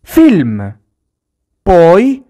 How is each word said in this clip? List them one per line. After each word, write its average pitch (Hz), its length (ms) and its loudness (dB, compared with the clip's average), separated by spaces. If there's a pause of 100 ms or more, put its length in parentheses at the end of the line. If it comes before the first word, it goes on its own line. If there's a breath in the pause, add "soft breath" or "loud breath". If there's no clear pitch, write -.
film. 123 760 -2 (880)
Poi, 196 680 0